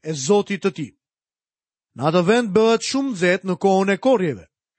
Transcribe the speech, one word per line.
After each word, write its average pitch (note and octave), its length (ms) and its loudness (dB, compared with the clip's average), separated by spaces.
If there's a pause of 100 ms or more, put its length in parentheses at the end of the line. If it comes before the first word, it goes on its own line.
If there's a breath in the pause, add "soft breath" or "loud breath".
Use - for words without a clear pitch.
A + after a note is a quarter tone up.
e D#3+ 100 -6
Zotit F#3+ 480 -2
të G3 160 -2
tij. C#3 140 -10 (1040)
Në C#3 140 -2
atë F3 180 4
vend A3+ 260 0
bëhet A3 320 2
shumë C#4 300 -4
nxehtë F#3 340 0
në F3+ 140 -2
kohën G3 320 2
e - 20 -2
korrjeve, F3+ 480 0 (340)